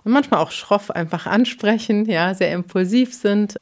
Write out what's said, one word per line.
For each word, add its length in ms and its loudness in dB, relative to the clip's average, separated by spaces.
und 80 -2
manchmal 300 2
auch 100 -2
schroff 400 -2
einfach 360 -6
ansprechen, 800 0
ja, 240 0
sehr 180 0
impulsiv 640 0
sind. 480 0